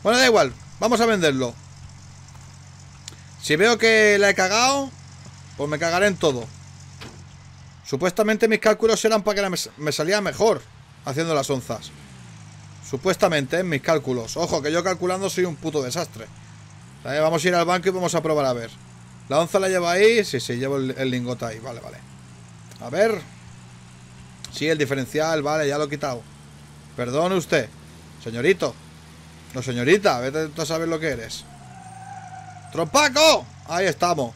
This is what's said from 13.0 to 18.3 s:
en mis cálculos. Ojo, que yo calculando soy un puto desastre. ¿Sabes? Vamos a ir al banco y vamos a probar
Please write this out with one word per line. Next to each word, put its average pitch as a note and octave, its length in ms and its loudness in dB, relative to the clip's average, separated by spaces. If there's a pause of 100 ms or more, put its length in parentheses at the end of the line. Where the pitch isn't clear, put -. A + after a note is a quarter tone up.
en F#3 80 -2
mis D3+ 140 -2
cálculos. C3 560 -2
Ojo, D#3+ 240 -2
que D3+ 100 -2
yo E3+ 120 0
calculando F#3 460 -2
soy F3+ 160 0
un E3 120 -6
puto D#3 240 -4
desastre. B2 460 -8 (760)
¿Sabes? C3+ 160 -2
Vamos D#3 240 2
a F3+ 40 2
ir F3+ 80 2
al E3+ 100 4
banco F3+ 240 0
y - 20 2
vamos F3+ 220 -2
a E3 80 2
probar D3+ 240 0